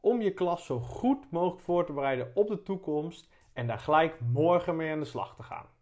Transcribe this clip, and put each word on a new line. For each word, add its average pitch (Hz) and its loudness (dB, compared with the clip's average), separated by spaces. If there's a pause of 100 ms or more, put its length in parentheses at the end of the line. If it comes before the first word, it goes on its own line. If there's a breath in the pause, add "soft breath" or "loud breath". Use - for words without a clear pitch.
om 240 2
je 202 0
klas 175 -2
zo 127 -4
goed - -2
mogelijk 175 0
voor 175 2
te 165 -10
bereiden 135 -2
op 208 4
de 208 -4
toekomst 170 -4 (240 soft breath)
en 120 -4
daar 113 -2
gelijk 160 2 (120)
morgen 170 2
mee 160 -2
aan 156 -2
de 151 -4
slag 123 -8
te - -16
gaan. - -12 (160)